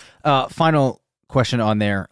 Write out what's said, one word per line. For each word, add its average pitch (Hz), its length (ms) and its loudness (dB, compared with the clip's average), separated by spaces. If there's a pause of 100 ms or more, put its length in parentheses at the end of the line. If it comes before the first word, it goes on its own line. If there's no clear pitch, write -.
(220)
Uh, 139 260 0
final 151 540 0 (260)
question 123 320 -2
on 107 180 0
there. 101 340 -2